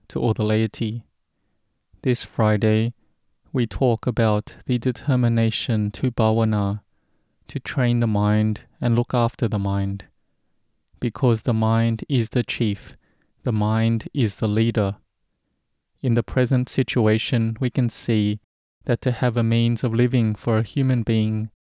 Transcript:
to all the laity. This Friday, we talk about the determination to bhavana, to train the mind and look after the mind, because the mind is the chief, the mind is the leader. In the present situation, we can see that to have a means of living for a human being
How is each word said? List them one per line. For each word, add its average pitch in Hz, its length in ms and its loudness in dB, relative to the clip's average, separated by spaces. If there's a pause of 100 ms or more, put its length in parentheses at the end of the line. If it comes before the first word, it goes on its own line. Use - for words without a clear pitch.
to - 140 -8
all 117 120 2
the 107 120 -2
laity. 110 580 -2 (1000)
This 123 200 0
Friday, 107 720 0 (580)
we 123 140 0
talk 120 400 -2
about 110 500 0 (100)
the 123 120 0
determination 117 1120 0
to 127 220 -4
bhavana, 110 720 0 (680)
to - 100 -8
train 120 400 0
the 117 80 2
mind 107 540 2 (200)
and 117 140 0
look 117 180 0
after 117 360 0
the 101 100 -2
mind, 98 460 -2 (960)
because 117 420 0
the 120 100 -2
mind 113 560 0
is 123 200 0
the 123 160 -2
chief, - 520 -4 (460)
the 127 80 -4
mind 110 640 0
is 113 220 0
the 113 100 -2
leader. 104 520 0 (1040)
In 120 120 0
the 117 80 2
present 127 460 0
situation, 113 880 0
we 127 100 -2
can 120 200 0
see 107 500 -2 (460)
that 120 160 -2
to 131 100 -2
have 120 260 0
a 117 60 2
means 117 400 2
of 117 100 0
living 117 440 2
for 113 220 0
a 113 40 2
human 131 400 0
being 110 480 0 (180)